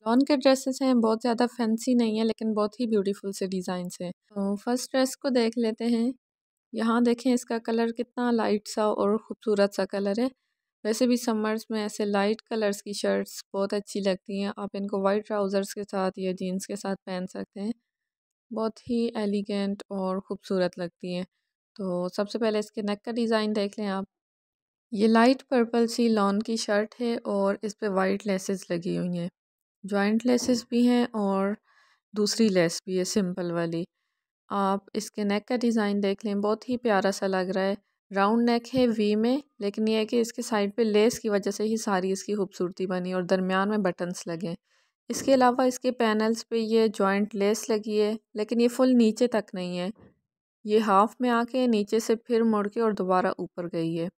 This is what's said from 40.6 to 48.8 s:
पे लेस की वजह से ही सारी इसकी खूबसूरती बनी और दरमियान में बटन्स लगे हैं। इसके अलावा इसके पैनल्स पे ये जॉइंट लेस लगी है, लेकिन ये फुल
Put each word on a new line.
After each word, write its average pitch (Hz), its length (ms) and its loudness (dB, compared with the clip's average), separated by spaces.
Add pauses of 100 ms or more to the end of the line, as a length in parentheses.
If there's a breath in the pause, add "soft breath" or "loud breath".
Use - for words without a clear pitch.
पे 240 80 2
लेस 214 360 4
की 226 100 -4
वजह 202 220 0
से 208 120 -4
ही 220 140 0
सारी 190 340 0
इसकी 196 220 -4
खूबसूरती 185 540 -4
बनी 185 260 -4
और 185 120 0
दरमियान 190 440 2
में 214 140 0
बटन्स 180 440 -4
लगे 170 200 -6
हैं। 170 100 -8 (520)
इसके 269 240 2
अलावा 254 320 4
इसके 254 280 0
पैनल्स 220 500 0
पे 226 160 -4
ये 226 320 2
जॉइंट 202 440 0
लेस 202 340 0
लगी 214 280 -2
है, 214 200 2 (180)
लेकिन 226 260 0
ये 240 80 6
फुल 254 240 4